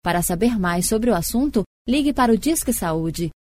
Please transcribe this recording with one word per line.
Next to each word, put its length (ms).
Para 200
saber 360
mais 280
sobre 260
o 40
assunto, 480
ligue 280
para 180
o 60
Disque 340
Saúde 580